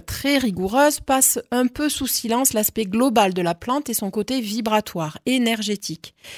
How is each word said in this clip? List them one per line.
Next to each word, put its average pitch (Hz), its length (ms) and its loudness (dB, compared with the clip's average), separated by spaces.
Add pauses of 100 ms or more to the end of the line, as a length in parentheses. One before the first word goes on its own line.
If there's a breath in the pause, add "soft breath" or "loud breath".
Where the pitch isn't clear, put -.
très 277 320 0
rigoureuse, 240 600 2
passe 262 380 2 (120)
un 247 160 2
peu 285 240 -2
sous 285 160 -4
silence 240 480 0
l'aspect 214 320 0
global 214 480 2
de 185 80 0
la 170 120 0
plante 254 360 -4
et - 20 -4
son 202 180 -4
côté 233 300 -2
vibratoire, 214 880 -2
énergétique. 220 880 -2 (240 loud breath)